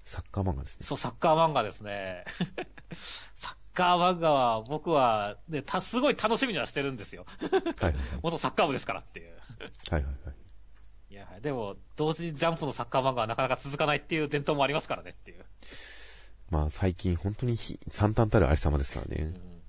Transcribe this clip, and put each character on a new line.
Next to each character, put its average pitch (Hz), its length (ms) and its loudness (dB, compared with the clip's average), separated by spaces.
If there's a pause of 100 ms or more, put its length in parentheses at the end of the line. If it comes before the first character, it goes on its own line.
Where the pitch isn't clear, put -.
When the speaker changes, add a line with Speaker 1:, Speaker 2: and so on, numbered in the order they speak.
Speaker 1:
サ - 160 -6
ッ - 100 -14
カ 98 120 -2
ー - 20 2
漫 90 120 0
画 65 60 -6
で 67 60 -10
す - 120 -14
ね。 - 60 -10
Speaker 2:
そ 147 100 -4
う、 - 20 -6
サ 127 120 -2
ッ - 80 -14
カ 156 160 6
ー 160 40 6
漫 165 140 6
画 131 100 4
で 104 80 0
す 92 100 -14
ね。 98 440 -6 (440)
<laughs> - 240 -18 (420)
サ - 160 -10
ッ - 60 -16 (160)
カ 180 240 6
ー 180 200 6
漫 - 20 -8
画 165 140 6
は、 120 300 4
僕 143 280 -4
は、 113 460 4 (120)
ね、 151 140 -4
た-、 - 180 0
す 220 200 -2
ご 277 100 6
い 226 100 2
楽 220 180 4
し 269 80 2
み 240 60 -2
に 170 60 -2
は 117 80 0
し - 60 -8
て 143 100 -2
る 139 100 -2
ん 127 40 -8
で 104 80 -10
す - 100 -14
よ。 - 100 -14 (160)
Speaker 1:
は 311 60 -4
い - 60 -4
は 381 80 6
い - 40 -14 (200)
は 87 60 4
い。 76 40 -2 (160)
Speaker 2:
<laughs> - 120 -6
元 165 160 -2
サ 165 100 0
ッ 156 60 -2
カ 208 100 4
ー - 20 6
部 147 60 0
で 123 60 -2
す - 80 -6
か 104 80 -4
ら 87 60 -6
っ - 40 -18
て - 160 -16
い 82 100 -18
う。 85 40 -16 (560)
Speaker 1:
は 80 80 0
い 73 40 0
は 69 80 -4
い - 20 -4 (140)
は - 60 -8
い。 - 20 -14 (760)
Speaker 2:
い - 20 -16
や、 98 140 -16 (120)
で 143 120 -4
も、 104 240 -4 (200)
同 156 160 2
時 160 120 -4
に 165 100 -6
ジ 139 100 0
ャ 170 80 4
ン 165 40 -2
プ 160 100 -4
の 131 60 -2
サ - 100 -6
ッ 117 60 -6
カ 139 120 2
ー - 20 -2
漫 131 120 4
画 120 80 0
は 110 40 2
な 113 100 -2
か 135 60 2
な 131 60 2
か 123 80 2
続 143 200 -8
か 156 100 2
な 147 80 4
い 143 40 0
っ - 40 -2
て - 120 -4
い 160 40 2
う 151 100 0
伝 147 140 0
統 151 140 2
も 143 80 6
あ - 20 6
り 143 80 0
ま - 60 2
す - 80 -14
か 120 80 -2
ら 107 60 -14
ね 87 80 -14
っ - 40 -18
て - 160 -18
い - 80 -18
う。 - 60 -18 (1040)
Speaker 1:
ま 78 140 2
あ、 76 60 0
最 92 240 0
近 90 220 0
本 98 180 -2
当 127 120 -4
に 120 100 2
ひ-、 - 220 -6 (100)
惨 - 240 2
憺 110 160 6
た 110 120 8
る 80 80 6
あ - 20 4
り 76 80 8
さ - 120 2
ま 73 80 4
で 69 60 2
す - 80 -6
か - 80 -4
ら - 60 -6
ね。 - 160 -4
Speaker 2:
う - 40 -2
ん。 - 420 -10